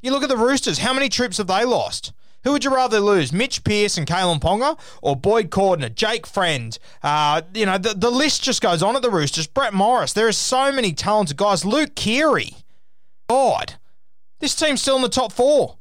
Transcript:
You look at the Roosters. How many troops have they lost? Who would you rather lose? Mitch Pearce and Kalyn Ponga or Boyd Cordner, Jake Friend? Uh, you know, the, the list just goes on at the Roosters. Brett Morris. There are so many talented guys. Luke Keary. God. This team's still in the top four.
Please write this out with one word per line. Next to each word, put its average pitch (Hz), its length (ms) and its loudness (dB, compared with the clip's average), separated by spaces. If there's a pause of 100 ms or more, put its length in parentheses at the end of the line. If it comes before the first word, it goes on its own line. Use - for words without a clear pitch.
You 247 80 -4
look 269 140 0
at 277 60 -2
the 254 80 2
Roosters. 247 420 2
How 240 120 -2
many 269 160 0
troops 226 300 -2
have 208 80 -2
they 190 200 0
lost? - 480 -2 (320)
Who 262 60 2
would 285 120 0
you 269 100 0
rather 247 260 2
lose? 196 320 4
Mitch 220 320 -2
Pearce 208 320 2
and 156 120 -2
Kalyn 175 320 0
Ponga 226 400 0 (240)
or 139 120 2
Boyd 202 360 2
Cordner, 175 420 2
Jake 226 320 -2
Friend? 143 540 -2 (240)
Uh, 151 400 2 (100)
you 214 140 0
know, 190 100 0
the, 214 160 -2
the 202 160 0
list 262 320 0
just - 220 -2
goes 175 180 2
on 214 140 2
at 269 80 0
the 240 80 2
Roosters. 160 340 -2
Brett 233 300 -2
Morris. 208 380 2
There 220 140 2
are 220 40 2
so 262 400 0
many 233 220 0
talented 190 440 0
guys. 196 260 2
Luke 277 300 0
Keary. 233 600 0 (760)
God. 240 460 2 (640)
This - 160 -2
team's 302 260 0
still 269 140 2
in 262 80 2
the 233 60 0
top 247 220 0
four. 247 500 2